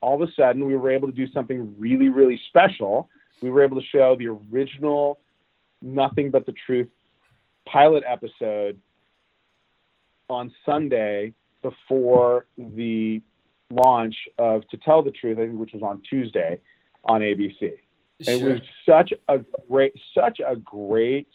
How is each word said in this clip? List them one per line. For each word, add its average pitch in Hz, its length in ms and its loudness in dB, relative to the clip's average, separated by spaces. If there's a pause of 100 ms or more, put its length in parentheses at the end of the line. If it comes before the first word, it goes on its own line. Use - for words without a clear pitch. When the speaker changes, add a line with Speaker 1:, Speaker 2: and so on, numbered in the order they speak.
Speaker 1:
all 135 200 0
of 170 60 -2
a 165 60 -18
sudden, 139 320 2
we 139 100 -2
were 131 140 -2
able 135 180 0
to 131 60 -6
do 131 180 -6
something 123 480 -8
really, 131 300 2
really 131 300 4 (100)
special. 165 600 2 (320)
We 127 80 -6
were 135 140 6
able 131 160 2
to 127 80 -8
show 131 300 4
the 120 100 -8 (260)
original 143 680 -2 (640)
Nothing 135 500 -2
But 135 140 2
the - 80 -8 (120)
Truth 123 220 -2 (760)
pilot 147 420 4
episode 107 720 -6 (1500)
on 123 240 -8 (120)
Sunday 113 680 -2 (280)
before 123 840 2 (120)
the 110 640 -6 (500)
launch 120 440 2 (220)
of 110 320 -2
To - 80 -14
Tell 156 240 2
the 139 100 -2
Truth, 113 280 -6
I 113 80 -2
think, 113 120 -10
which 110 140 -10
was 104 100 -12
on 101 240 -8
Tuesday 104 520 -4 (440)
on 113 200 0
A 104 100 0
B 98 260 -6
C. 107 120 -6 (560)
And 123 120 0
Speaker 2:
Sure. 135 100 -2
Speaker 1:
it 131 40 0
was 120 80 -8 (240)
such 170 280 4 (140)
a 139 120 0 (300)
great, 135 240 2 (200)
such 117 260 -2
a 131 160 -6
great 113 800 -4